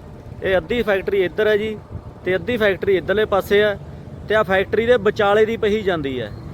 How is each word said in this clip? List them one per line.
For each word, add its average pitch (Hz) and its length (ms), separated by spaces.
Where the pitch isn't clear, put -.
ਇਹ 185 140
ਅੱਧੀ 220 260
ਫੈਕਟਰੀ 196 420
ਇੱਧਰ 208 220
ਹੈ 214 100
ਜੀ 214 200
ਤੇ 185 120
ਅੱਧੀ 185 200
ਫੈਕਟਰੀ 196 400
ਇੱਧਰਲੇ 185 280
ਪਾਸੇ 202 380
ਹੈ, 208 160
ਤੇ 202 60
ਆਹ 214 100
ਫੈਕਟਰੀ 196 420
ਦੇ 247 100
ਵਿਚਾਲੇ 208 480
ਦੀ 226 120
ਪਹੀ 214 260
ਜਾਂਦੀ 143 380
ਹੈ। 107 120